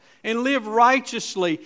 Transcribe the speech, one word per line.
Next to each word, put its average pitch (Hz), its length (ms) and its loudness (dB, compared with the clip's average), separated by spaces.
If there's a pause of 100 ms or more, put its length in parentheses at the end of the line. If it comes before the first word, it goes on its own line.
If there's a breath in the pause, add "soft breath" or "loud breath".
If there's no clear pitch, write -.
(240 soft breath)
and 233 200 -2
live 262 240 -2
righteously, 220 1000 0